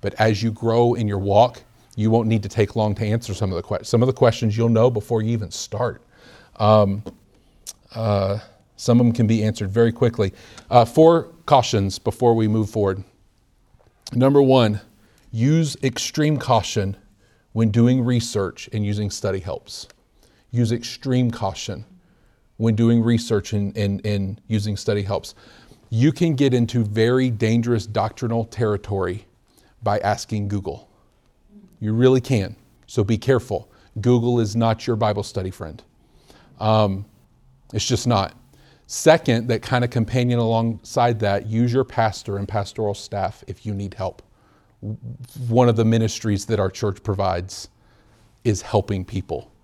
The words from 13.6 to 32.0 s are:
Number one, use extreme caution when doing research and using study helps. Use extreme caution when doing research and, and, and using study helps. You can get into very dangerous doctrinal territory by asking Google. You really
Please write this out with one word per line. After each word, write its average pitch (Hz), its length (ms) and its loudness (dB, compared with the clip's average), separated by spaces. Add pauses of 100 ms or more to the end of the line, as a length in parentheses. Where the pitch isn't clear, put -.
Number 139 280 4
one, 123 380 4 (520)
use 143 520 2
extreme 147 540 -2
caution 104 580 -2 (580)
when 113 180 0
doing 120 340 4
research 113 680 -4
and 107 140 -4
using 104 240 -4
study 98 300 -6
helps. - 480 -12 (640)
Use 120 200 0
extreme 123 600 -2
caution 104 520 -8 (720)
when 113 180 2
doing 117 260 4
research 113 520 0
and, 101 220 -4
and, 101 300 -2
and 98 420 -4
using 107 300 -2
study 104 240 -2
helps. 98 320 -6 (560)
You 123 220 2
can 165 240 0
get 131 180 2
into 120 300 0
very 113 460 2
dangerous 113 580 0
doctrinal 110 580 -4
territory 101 800 -4 (560)
by 104 180 0
asking 104 480 -4
Google. 92 400 -8 (920)
You 107 140 -2
really 127 260 6